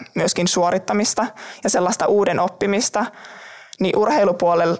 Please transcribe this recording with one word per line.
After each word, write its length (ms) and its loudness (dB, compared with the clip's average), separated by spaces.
myöskin 340 0
suorittamista 800 0
ja 60 0
sellaista 360 0
uuden 340 2
oppimista, 680 -2
niin 160 0
urheilupuolella 840 2